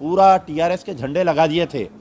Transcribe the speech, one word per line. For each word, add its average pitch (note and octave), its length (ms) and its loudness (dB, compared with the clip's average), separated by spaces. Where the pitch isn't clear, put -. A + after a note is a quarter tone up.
पूरा F#3+ 360 4
टीआरएस E3+ 460 -4
के G3 120 -12
झंडे C#3+ 300 -4
लगा D#3+ 220 0
दिए D#3+ 200 -2
थे A2+ 220 -8